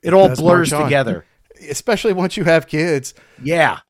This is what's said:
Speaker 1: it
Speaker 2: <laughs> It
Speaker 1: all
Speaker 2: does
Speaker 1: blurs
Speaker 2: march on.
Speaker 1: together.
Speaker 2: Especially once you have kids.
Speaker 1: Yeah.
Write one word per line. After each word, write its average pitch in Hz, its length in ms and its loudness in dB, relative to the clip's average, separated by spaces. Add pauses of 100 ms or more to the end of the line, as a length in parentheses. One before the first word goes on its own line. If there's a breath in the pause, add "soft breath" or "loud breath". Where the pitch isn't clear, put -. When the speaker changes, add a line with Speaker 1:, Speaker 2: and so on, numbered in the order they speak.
Speaker 1:
it 180 40 -6
Speaker 2:
<laughs> - 20 -
It 170 40 2
Speaker 1:
all 190 160 6
Speaker 2:
does 127 100 -4
Speaker 1:
blurs 165 320 2
Speaker 2:
march 151 100 -2
on. 143 60 -2
Speaker 1:
together. 127 380 -2 (440)
Speaker 2:
Especially 214 440 -2
once 180 220 -2
you 208 100 -4
have 165 220 2
kids. 151 460 -4 (280 soft breath)
Speaker 1:
Yeah. 143 380 0 (100)